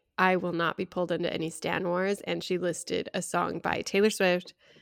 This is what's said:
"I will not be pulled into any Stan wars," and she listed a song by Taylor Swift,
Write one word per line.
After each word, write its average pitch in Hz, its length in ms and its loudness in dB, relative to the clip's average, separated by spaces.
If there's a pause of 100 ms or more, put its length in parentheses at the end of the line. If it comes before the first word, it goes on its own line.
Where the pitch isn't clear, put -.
(180)
"I 185 200 6
will 175 160 -2
not 170 240 0
be 185 80 -2
pulled 180 260 -2
into 170 200 0
any 160 180 -2
Stan 180 380 -2
wars," 185 340 0
and 175 220 -4
she 185 140 -2
listed 175 560 -2
a 185 80 -2
song 175 380 -2
by 165 220 0
Taylor 202 280 4
Swift, 180 440 2 (280)